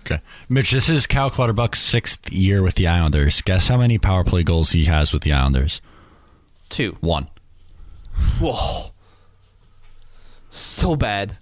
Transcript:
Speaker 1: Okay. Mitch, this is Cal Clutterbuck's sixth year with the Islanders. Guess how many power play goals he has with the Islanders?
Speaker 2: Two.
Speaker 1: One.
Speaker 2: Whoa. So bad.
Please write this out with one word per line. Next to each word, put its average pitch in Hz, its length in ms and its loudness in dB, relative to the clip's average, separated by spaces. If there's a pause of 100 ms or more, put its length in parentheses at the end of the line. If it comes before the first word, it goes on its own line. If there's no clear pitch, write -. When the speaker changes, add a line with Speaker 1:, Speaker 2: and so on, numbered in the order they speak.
Speaker 1:
Okay. - 180 -4 (300)
Mitch, 127 220 0
this 135 180 0
is 151 160 2
Cal 139 240 0
Clutterbuck's 117 520 -2
sixth - 500 -4
year 95 320 2
with 90 120 0
the 90 120 2
Islanders. 76 560 2
Guess 92 240 2
how 127 100 2
many 117 220 2
power 92 240 2
play 87 180 2
goals 80 300 2
he 82 140 2
has 78 280 2
with 73 80 -2
the 73 120 0
Islanders? 67 480 0 (880)
Speaker 2:
Two. 110 320 -4
Speaker 1:
One. 82 260 -2 (1120)
Speaker 2:
Whoa. - 520 -4 (1600)
So - 460 -2
bad. 104 460 -2